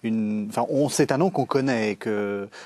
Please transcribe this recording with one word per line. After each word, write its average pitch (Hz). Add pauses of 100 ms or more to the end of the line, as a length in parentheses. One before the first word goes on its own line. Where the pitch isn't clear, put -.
une, 107
enfin, 117
on, 143
c'est -
un 160
nom 175
qu'on 135
connaît 123
et 98
que, 101 (180)